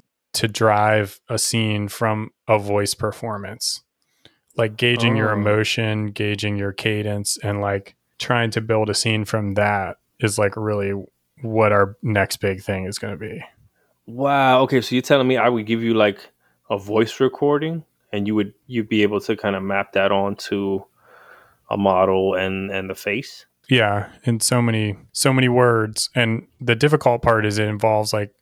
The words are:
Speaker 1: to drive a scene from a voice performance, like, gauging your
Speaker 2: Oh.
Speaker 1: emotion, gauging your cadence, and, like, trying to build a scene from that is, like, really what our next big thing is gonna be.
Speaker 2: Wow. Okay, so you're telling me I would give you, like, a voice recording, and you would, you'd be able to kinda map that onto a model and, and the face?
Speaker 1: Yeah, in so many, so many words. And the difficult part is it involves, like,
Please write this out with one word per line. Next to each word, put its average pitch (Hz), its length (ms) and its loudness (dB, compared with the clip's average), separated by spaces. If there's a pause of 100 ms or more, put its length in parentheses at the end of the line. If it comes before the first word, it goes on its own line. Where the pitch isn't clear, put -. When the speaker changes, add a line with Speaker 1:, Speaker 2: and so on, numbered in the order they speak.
(340)
Speaker 1:
to - 140 -2
drive 107 720 2 (100)
a 113 80 -4
scene 107 500 -2
from 110 440 -4 (160)
a 110 100 4
voice 101 360 -2
performance, 104 920 -8 (720)
like, 110 200 -2
gauging 117 380 2
your 110 160 2
Speaker 2:
Oh. - 60 0
Speaker 1:
emotion, 107 680 0
gauging 104 500 -4
your 101 160 -4
cadence, 104 720 -4
and, 101 180 -4
like, 98 340 -4 (220)
trying 117 340 0
to 110 100 -2
build 110 280 0
a 104 40 -2
scene 107 300 0
from 101 300 -4
that 101 440 0 (220)
is, 107 180 -2
like, 104 200 0
really 104 340 -2 (500)
what 110 300 2
our 101 320 2
next 101 340 0
big 95 240 -4
thing 95 240 -4
is 98 140 -8
gonna 104 160 -8
be. - 260 -12 (640)
Speaker 2:
Wow. 135 580 2
Okay, 131 180 2
so 123 140 -4
you're 127 60 2
telling 135 260 4
me 127 100 2
I 113 120 2
would 113 160 -4
give 113 180 -2
you, 113 100 2
like, 104 380 2 (380)
a 104 80 -2
voice 107 420 0
recording, 147 640 0 (280)
and 101 160 -4
you 107 80 -2
would, 104 180 0 (140)
you'd 117 220 -4
be 107 140 2
able 101 180 0
to 113 140 -2
kinda 98 260 -4
map 98 320 -4
that 98 180 2
onto 98 720 -2 (840)
a 104 80 -2
model 95 560 2
and, 95 380 -4
and 95 180 -6
the 95 60 -10
face? - 500 -8 (240)
Speaker 1:
Yeah, 104 380 2 (160)
in 117 160 0
so 123 240 2
many, 107 340 -2 (140)
so - 200 0
many 131 160 4
words. 117 680 2
And 117 320 0 (120)
the 120 160 2
difficult 139 460 2
part 110 240 4
is 104 140 0
it 107 80 0
involves, 107 460 0
like, 104 280 -4